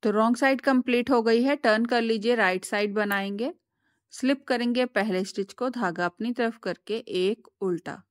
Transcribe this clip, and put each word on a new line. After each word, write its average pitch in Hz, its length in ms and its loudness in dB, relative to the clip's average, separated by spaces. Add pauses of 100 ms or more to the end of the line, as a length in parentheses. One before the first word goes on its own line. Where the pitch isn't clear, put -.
तो 214 80 2
रॉन्ग 220 260 4
साइड 269 240 2
कंप्लीट 247 500 2
हो 247 120 4
गई 226 200 4
है, 277 140 2
टर्न 226 300 2
कर 233 160 0
लीजिए, 226 320 0
राइट 185 300 2
साइड 208 300 -2
बनाएंगे। 202 580 -2 (600)
स्लिप 269 340 -2
करेंगे 240 420 0
पहले 196 360 -2
स्टिच 196 280 -8
को, 247 180 -6
धागा 180 360 -4
अपनी 220 260 -4
तरफ 233 260 -4
करके 202 400 -6
एक 196 500 -4 (120)
उल्टा 170 500 -6